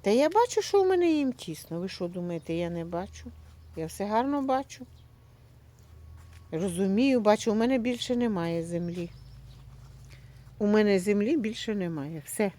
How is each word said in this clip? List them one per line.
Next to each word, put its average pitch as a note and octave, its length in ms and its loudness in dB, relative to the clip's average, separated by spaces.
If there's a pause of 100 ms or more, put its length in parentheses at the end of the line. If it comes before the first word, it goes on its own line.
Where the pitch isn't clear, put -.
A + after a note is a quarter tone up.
Та G3+ 60 2
я C4 200 4
бачу, A4 320 4
що G4+ 200 4
у F#4+ 40 4
мене F4+ 260 4
їм C#4+ 220 2
тісно. - 460 -8
Ви F#3 100 -4
що - 180 -6
думаєте, F3 460 -6
я E3+ 160 -2
не E3+ 160 -6
бачу? F3 460 -8 (440)
Я D#3+ 100 -6
все E3 200 -6
гарно B3+ 360 0
бачу. C4 440 -4 (1700)
Розумію, G3 680 2
бачу, A3 320 4
у G3+ 40 2
мене A#3+ 220 2
більше B3 380 -2
немає E3+ 480 0
землі. E3+ 460 -4 (1500)
У G#3 100 0
мене G#3 320 4
землі G#3 380 2
більше A3 380 -4
немає. D#3+ 500 -6
Все. G3+ 340 -2